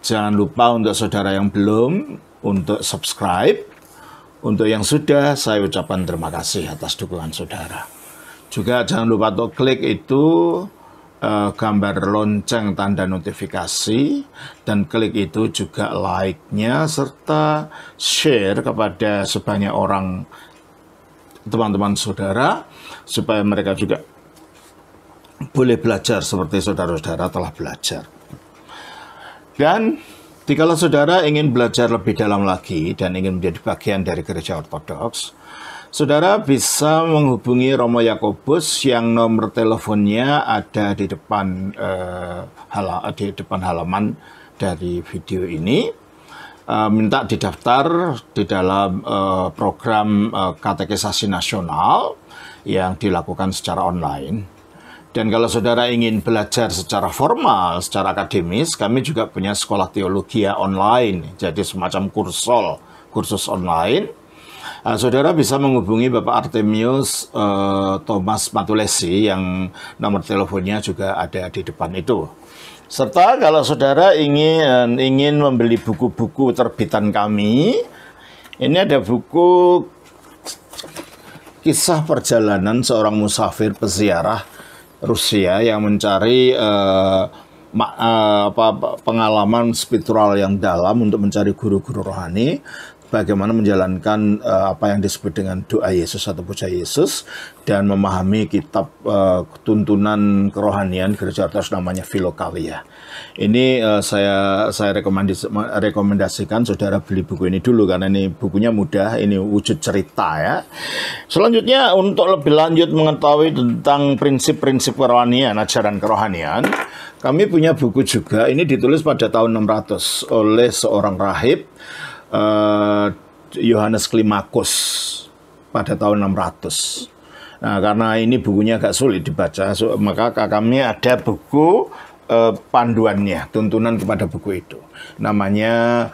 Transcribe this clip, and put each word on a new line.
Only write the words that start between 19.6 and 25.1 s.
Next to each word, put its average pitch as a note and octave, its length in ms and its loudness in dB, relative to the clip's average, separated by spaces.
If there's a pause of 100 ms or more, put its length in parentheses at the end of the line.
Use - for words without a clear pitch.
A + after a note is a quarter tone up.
orang, F#2+ 560 -2 (1200)
teman-teman G#2 480 0
saudara, G2+ 720 -2 (400)
supaya G#2 400 -2
mereka G2 320 0
juga G#2 240 -2 (1400)